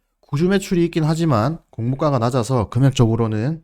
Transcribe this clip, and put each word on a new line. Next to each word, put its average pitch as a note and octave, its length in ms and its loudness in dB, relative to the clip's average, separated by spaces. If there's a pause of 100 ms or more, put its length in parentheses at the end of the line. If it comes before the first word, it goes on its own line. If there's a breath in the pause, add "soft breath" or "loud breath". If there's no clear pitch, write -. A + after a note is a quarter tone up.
(200)
구주 E3 300 -2
매출이 F#3+ 360 0
있긴 E3 200 -2
하지만 D#3 540 0 (100)
공모가가 C3+ 500 -2
낮아서 A#2+ 500 0
금액적으로는 A#2 960 0